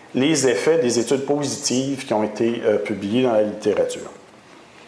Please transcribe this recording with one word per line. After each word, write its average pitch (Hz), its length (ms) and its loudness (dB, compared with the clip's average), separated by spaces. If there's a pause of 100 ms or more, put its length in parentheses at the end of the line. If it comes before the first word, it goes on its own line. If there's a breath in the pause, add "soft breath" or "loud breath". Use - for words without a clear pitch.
(140 loud breath)
les 135 340 2
effets 156 300 2
des 120 220 2
études 131 260 0
positives 135 800 -2
qui - 80 -4
ont 107 100 2
été, 117 420 -2
euh, 104 120 4
publiées 104 460 -2
dans 123 100 2
la 107 100 4
littérature. - 680 -2 (760 loud breath)